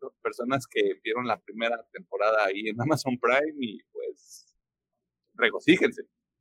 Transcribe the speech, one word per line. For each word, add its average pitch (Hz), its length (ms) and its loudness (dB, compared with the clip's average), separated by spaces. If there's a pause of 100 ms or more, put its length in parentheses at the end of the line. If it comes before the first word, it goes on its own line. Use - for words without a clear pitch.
(200)
personas 123 460 -4
que 101 380 0
vieron 120 240 -2
la 104 120 -2
primera 117 400 -4 (120)
temporada 101 540 0
ahí 104 220 -2
en 110 120 -6
Amazon 135 400 0
Prime 143 400 2
y 107 200 -6 (120)
pues - 640 -12 (800)
regocíjense. - 680 2 (380)